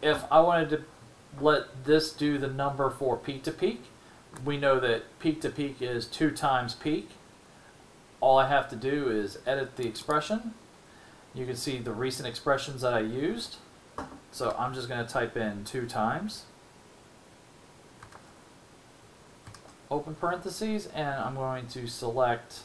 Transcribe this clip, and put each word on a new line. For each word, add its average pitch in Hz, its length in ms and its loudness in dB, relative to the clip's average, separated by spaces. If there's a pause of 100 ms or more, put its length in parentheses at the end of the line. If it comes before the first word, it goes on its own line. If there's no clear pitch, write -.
If 147 300 4
I 151 80 10
wanted 165 300 6
to 151 140 0 (580)
let 139 420 2
this 156 300 4
do 147 240 0
the 135 100 -2
number 135 420 0
for 131 280 0
peak - 260 -8
to 165 80 -2
peak, 208 320 -2 (640)
we 147 120 0
know 139 220 6
that 117 400 0
peak 156 220 0
to 120 80 0
peak 139 320 -4
is 123 240 -2
two 156 260 2
times 127 440 0
peak. 165 340 -2 (1120)
All 131 160 8
I 131 100 6
have 139 220 4
to 131 60 -8
do 135 340 0
is 104 360 0
edit 131 300 -2
the 123 120 -4
expression. 180 640 -2 (800)
You 127 120 -6
can 127 100 -4
see 131 240 -4
the 120 120 -6
recent 127 360 -4
expressions 135 540 0
that 123 120 2
I 117 60 4
used. 139 580 -2 (760)
So - 260 -2
I'm 127 160 -2
just 127 140 -6
gonna 120 200 -4
type 117 280 -2
in 104 300 -2
two 120 220 -4
times, 127 580 -2 (3500)
open 151 240 -4
parentheses, 190 720 -2
and 143 320 -4
I'm 131 160 -4
going 131 340 -4
to 123 180 -8
select 120 760 0